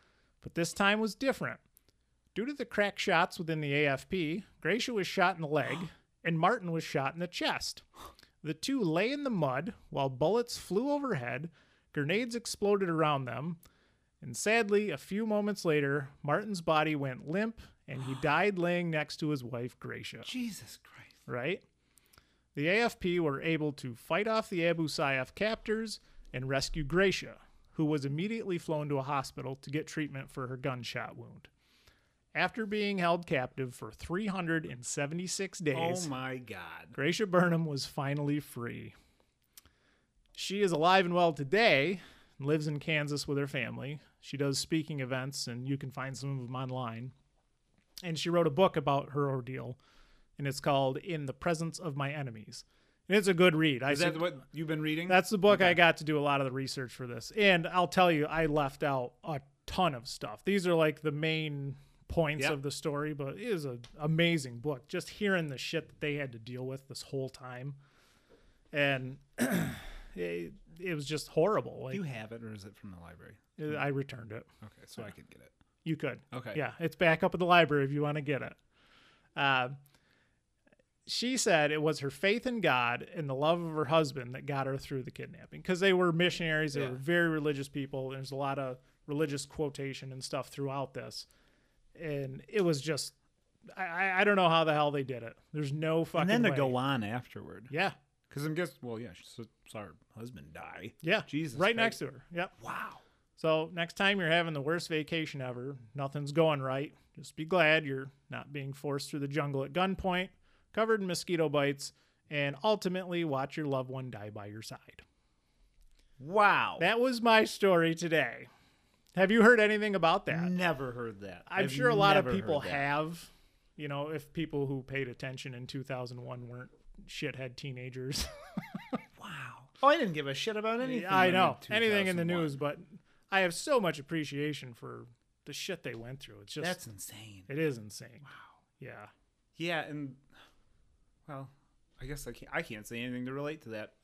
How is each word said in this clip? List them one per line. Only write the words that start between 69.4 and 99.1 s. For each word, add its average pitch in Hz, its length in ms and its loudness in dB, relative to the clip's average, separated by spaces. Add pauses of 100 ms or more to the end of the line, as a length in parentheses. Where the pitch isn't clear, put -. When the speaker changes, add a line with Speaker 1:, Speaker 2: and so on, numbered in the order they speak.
Speaker 1:
it, 175 380 -6 (260)
it 180 160 -4
was 147 120 -6
just 151 220 -6
horrible. 160 560 2
Like, 131 100 -8
Speaker 2:
Do 196 40 -4
you 196 60 -4
have 113 280 -8
it, 117 100 -12
or 110 120 -10
is 101 100 -14
it 101 120 -18
from 101 160 -16
the 87 80 -16
library? 82 340 -20 (280)
Speaker 1:
uh, 151 160 -4
I 139 100 0
returned 135 440 -4
it. 110 140 -12 (180)
Speaker 2:
Okay, - 220 -20
so - 160 -14
I 107 40 -12
Speaker 1:
Yeah. 101 60 -12
Speaker 2:
could - 180 -20
get - 120 -20
it. - 100 -20 (320)
Speaker 1:
You 160 120 0
could. 131 220 -4 (160)
Speaker 2:
Okay. - 220 -8
Speaker 1:
Yeah, 135 220 -2
it's 165 180 -4
back 160 260 4
up 185 120 2
at 180 60 -4
the 180 60 4
library 160 380 8
if 135 60 -2
you 147 120 -2
wanna 147 200 -2
get 131 200 -2
it. 117 100 -10 (840)
Uh, 135 340 4 (1400)
she 254 300 -2
said 156 360 4
it 151 100 0
was 156 180 0
her 139 100 -4
faith 208 360 0
in 240 140 -2
God 123 540 2
and 151 140 -6
the 131 60 -4
love 156 260 2
of 165 140 -6
her 151 120 0
husband 135 480 2
that 143 120 -12
got 139 200 -2
her 135 100 -2
through 135 260 -8
the 139 80 -12
kidnapping, 131 520 -16
'cause 180 180 -2
they 190 120 6
were 180 200 6
missionaries. 160 600 2
They 143 80 0
Speaker 2:
Yeah. 131 80 -2
Speaker 1:
were 127 60 -6
very 170 320 2
religious 147 400 0
people. 135 420 -6
There's 131 200 -10
a 135 60 -8
lot 139 220 -2
of 131 200 -6 (280)
religious 143 400 -2
quotation 139 680 -6
and 131 100 -12
stuff 135 260 -6
throughout 139 460 -6
this. - 320 -12 (720)
And 139 500 -6
it 220 120 0
was 170 200 2
just, 143 340 -4 (640)
I, 190 80 -6
I, 180 360 2
I 202 40 6
don't 208 120 6
know 180 120 8
how 165 160 6
the 156 100 6
hell 147 160 4
they 143 120 0
did 123 200 -6
it. 117 140 -12 (160)
There's 147 200 -2
no 160 320 2
fucking 165 180 2
Speaker 2:
And 180 80 4
then 233 140 4
to 202 60 6
Speaker 1:
way. 135 60 2
Speaker 2:
go 135 200 2
on 127 260 0
afterward. 104 680 -8
Speaker 1:
Yeah. 160 220 0 (360)
Speaker 2:
'Cause 139 160 -8
I'm 156 100 -4
guess-, 170 260 -4
well, 117 200 -8
yeah, 117 120 -12